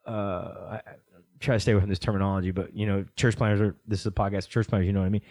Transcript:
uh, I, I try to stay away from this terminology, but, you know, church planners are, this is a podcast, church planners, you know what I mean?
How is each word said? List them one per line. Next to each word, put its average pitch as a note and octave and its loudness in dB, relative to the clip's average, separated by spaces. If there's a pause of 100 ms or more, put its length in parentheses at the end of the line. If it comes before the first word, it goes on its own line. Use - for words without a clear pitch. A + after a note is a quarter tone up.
uh, - -8
I, G2 -6
I - -10 (580)
try C3 0
to G#2+ 2
stay A#2+ 2
away G2+ 8
from G2 0
this F#2+ -2
terminology, G2 0
but, F#2 -4
you G#2+ -2
know, G2 0 (100)
church A#2 2
planners G#2 2
are, G#2 2 (120)
this G#2 -2
is - -10
a G#2 0
podcast, G2 -2
church A2+ 0
planners, F#2+ 2
you G2 2
know G2 2
what F#2 0
I F#2 0
mean? G#2 0